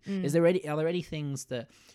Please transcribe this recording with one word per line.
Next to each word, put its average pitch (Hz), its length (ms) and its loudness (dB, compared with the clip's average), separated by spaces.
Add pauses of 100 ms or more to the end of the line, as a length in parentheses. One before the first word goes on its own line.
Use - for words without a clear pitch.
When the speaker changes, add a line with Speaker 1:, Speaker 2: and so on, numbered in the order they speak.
Speaker 1:
Mm. 190 160 -2
Speaker 2:
Is 139 80 0
there 165 160 6
any, 175 220 2
are 151 80 -2
there 156 100 0
any 175 140 -2
things 147 440 -8
that 120 240 -8 (260)